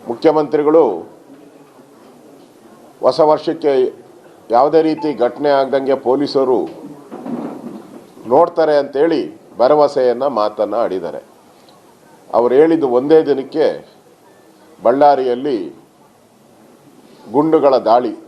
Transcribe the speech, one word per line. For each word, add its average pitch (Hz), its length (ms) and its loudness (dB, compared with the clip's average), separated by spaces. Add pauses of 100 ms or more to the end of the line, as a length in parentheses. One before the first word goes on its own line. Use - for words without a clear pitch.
ಮುಖ್ಯಮಂತ್ರಿಗಳು 147 1000 0 (1900)
ಹೊಸ 131 180 0
ವರ್ಷಕ್ಕೆ 151 760 0 (580)
ಯಾವುದೇ 151 300 4
ರೀತಿ 151 320 -2
ಘಟನೆ 123 360 -2
ಆಗ್ದಂಗೆ 135 460 0
ಪೊಲೀಸರು 131 880 -2 (1500)
ನೋಡ್ತಾರೆ 156 500 2
ಅಂತೇಳಿ 139 640 -2 (160)
ಭರವಸೆಯನ್ನ, 131 680 2
ಮಾತನ್ನ 107 520 -2
ಆಡಿದ್ದಾರೆ. 92 480 -6 (1080)
ಅವ್ರು 120 220 2
ಹೇಳಿದ್ದು 151 340 4
ಒಂದೇ 147 340 2
ದಿನಕ್ಕೆ 131 640 -4 (960)
ಬಳ್ಳಾರಿಯಲ್ಲಿ 131 920 0 (1600)
ಗುಂಡುಗಳ 143 440 2
ದಾಳಿ 117 400 0 (120)